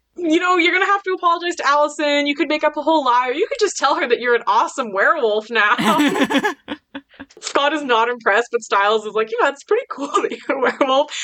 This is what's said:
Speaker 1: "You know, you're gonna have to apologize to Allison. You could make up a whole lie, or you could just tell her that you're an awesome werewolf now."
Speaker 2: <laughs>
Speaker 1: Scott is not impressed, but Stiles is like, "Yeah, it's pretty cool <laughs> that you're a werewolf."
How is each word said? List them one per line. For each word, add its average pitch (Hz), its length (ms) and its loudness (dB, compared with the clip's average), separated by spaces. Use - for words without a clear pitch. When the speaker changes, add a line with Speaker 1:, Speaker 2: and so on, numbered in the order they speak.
Speaker 1:
"You 339 240 0
know, 359 180 2
you're 330 160 2
gonna 370 120 2
have 392 180 0
to 370 100 -4
apologize 349 420 0
to - 120 -8
Allison. 294 600 2
You 285 80 -2
could 320 120 -2
make 302 160 -2
up 302 140 0
a 294 60 -6
whole 302 200 2
lie, 247 260 2
or 247 40 -4
you 349 140 -2
could 554 120 -6
just 403 180 0
tell 294 180 2
her 320 120 -2
that 233 120 2
you're 240 160 0
an 233 100 -2
awesome 233 480 0
werewolf 220 560 0
now." 220 260 2
Speaker 2:
<laughs> 311 800 0
Speaker 1:
Scott 294 340 0
is 294 100 -4
not 240 260 2
impressed, 226 420 0
but 233 100 -2
Stiles 214 460 0
is 196 80 -10
like, 220 160 -2
"Yeah, 453 180 0
it's 277 140 -10
pretty 466 260 -2
cool 277 180 -8
<laughs> 359 140 -2
that - 100 -4
you're 269 260 -6
a 262 40 -4
werewolf." 262 500 0